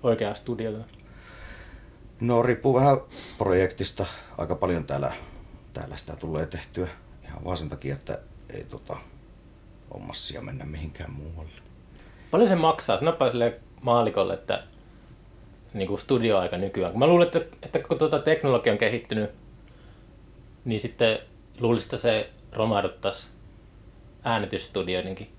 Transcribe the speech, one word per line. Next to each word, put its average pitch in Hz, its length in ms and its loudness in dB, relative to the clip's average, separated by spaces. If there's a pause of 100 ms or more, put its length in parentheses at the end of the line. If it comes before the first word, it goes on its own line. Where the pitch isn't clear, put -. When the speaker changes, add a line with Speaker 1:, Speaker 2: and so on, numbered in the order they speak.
Speaker 1:
oikeaa 110 320 0
studiota? 113 480 -6 (1400)
Speaker 2:
No, 117 220 4
riippuu 123 320 4
vähän 135 240 6 (400)
projektista. 95 680 2 (320)
Aika 85 180 -2
paljon 87 300 -2
täällä, 69 280 -2 (600)
täällä - 240 -10
sitä 80 180 -12
tulee 78 300 -4
tehtyä 85 420 -8 (380)
ihan - 180 -14
vaan 90 140 -4
sen 78 120 -8
takia, 69 260 -6
että - 240 -10 (340)
ei, - 100 -10
tota, - 340 -14 (920)
oo 50 80 -14
massia - 420 -8
mennä 67 240 -10
mihinkään 76 460 -10
muualle. 80 400 -12 (800)
Speaker 1:
Paljon 196 180 6
se 190 60 6
maksaa? 160 420 2
Sanoppa 156 320 2
sille 117 300 0 (220)
maalikolle, 110 520 2
että - 300 -4 (1120)
niinku 98 240 -2
studioaika 101 600 2
nykyään. 95 340 -2
Kun 104 80 -4
mä 139 80 6
luulen, 175 200 8
että, 170 120 0 (220)
että - 180 -4
kun - 180 -2
tota 151 220 2
teknologia 135 540 2
on 104 60 0
kehittynyt, 110 520 0 (1300)
niin 110 140 0
sitten 110 400 2 (400)
luulisin, 117 280 2
että - 100 -4
se 110 320 0 (220)
romahduttaisi 101 760 0 (960)
äänitysstudioidenkin 95 1160 -4